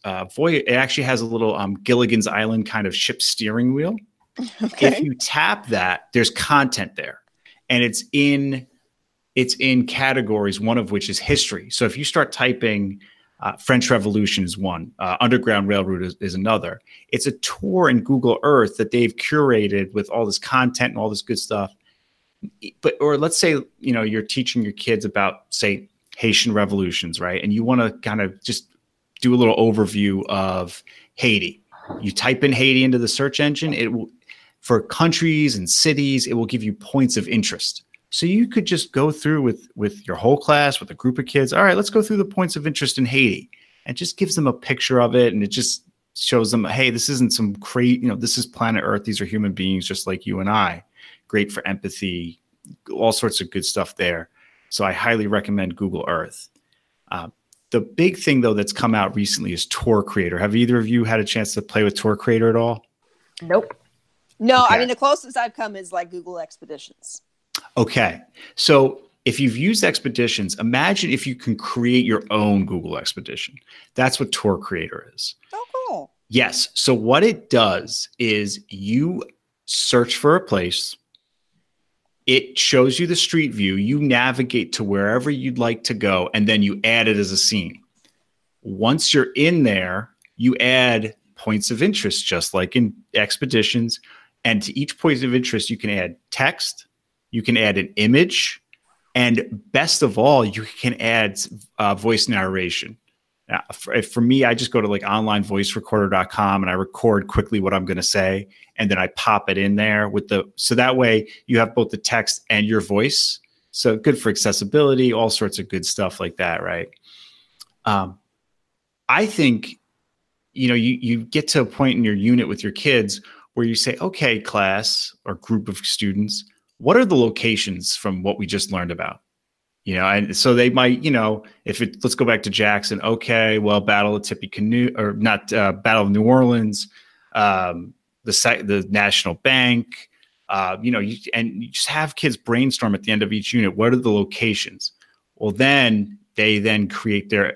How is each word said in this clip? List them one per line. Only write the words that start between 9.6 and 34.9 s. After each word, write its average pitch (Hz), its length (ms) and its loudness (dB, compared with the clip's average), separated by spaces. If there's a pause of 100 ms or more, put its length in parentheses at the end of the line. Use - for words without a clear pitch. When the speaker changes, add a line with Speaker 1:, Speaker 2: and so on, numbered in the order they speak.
Speaker 1:
categories, 107 720 -2
one 113 180 0
of 101 140 -4
which 101 180 -4
is 95 100 -4
history. 107 500 -2
So - 160 0
if 117 120 -2
you 143 60 -8
start 147 280 0
typing, 107 680 -2 (400)
uh, 104 160 -6
French 123 320 2
Revolution 101 560 0
is 85 120 -6
one, 85 420 -6
uh, 92 200 -2
Underground 117 480 2
Railroad 95 360 0
is, 92 180 -8
is 90 140 -6
another. 95 460 -2 (280)
It's - 180 -2
a 131 60 -2
tour 185 560 0
in 123 120 4
Google 127 420 2
Earth 127 340 4
that 110 140 -2
they've 120 240 2
curated 104 800 0
with 101 160 -4
all 113 160 -2
this 101 140 -4
content 127 520 2
and 117 60 -10
all 110 120 -2
this 104 120 -8
good 110 180 -6
stuff. 101 340 -6 (1080)
But, - 200 0
or 147 160 2
let's 160 200 0
say, 170 140 2 (280)
you 131 140 -2
know, 113 100 0
you're 107 180 -2
teaching 120 420 -4
your 104 80 -4
kids 107 320 -2
about, 98 460 -2
say, 98 400 -4 (260)
Haitian 110 380 2
revolutions, 95 640 -2
right? 90 240 -4
And 104 80 0
you 113 140 0
wanna 120 260 2
kind 107 300 -6
of 98 200 -6
just - 280 -8 (500)
do 123 140 2
a 123 40 4
little 120 200 6
overview 101 720 2
of 92 540 -4 (340)
Haiti. 101 460 0 (400)
You 101 100 -4
type 127 320 0
in 135 100 4
Haiti 131 320 4
into 127 120 4
the 117 120 0
search 139 320 -2
engine, 147 320 -2
it 117 180 -2
will, 113 180 -6 (520)
for 113 200 2
countries 156 760 2